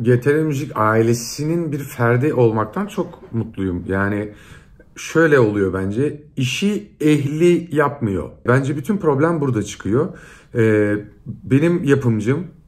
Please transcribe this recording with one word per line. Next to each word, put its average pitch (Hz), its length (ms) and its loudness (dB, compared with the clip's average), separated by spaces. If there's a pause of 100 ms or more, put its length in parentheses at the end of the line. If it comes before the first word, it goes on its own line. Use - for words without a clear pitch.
G 123 180 4
T 143 140 2
R 156 80 2
Müzik 147 320 -4
ailesinin 117 960 0
bir 147 60 -4
ferdi 117 560 0
olmaktan 117 520 0
çok - 460 -8
mutluyum. 95 540 -4
Yani 101 460 -2 (640)
şöyle 156 440 2
oluyor 104 340 2
bence, 104 480 -4 (140)
işi 185 640 -2
ehli 151 760 2
yapmıyor. 98 540 -2 (160)
Bence 135 300 2
bütün 175 200 -4
problem 160 440 0
burada 123 220 0
çıkıyor. 117 460 -2 (460)
E, 107 400 2 (320)
benim 156 580 0
yapımcım, 127 640 0 (220)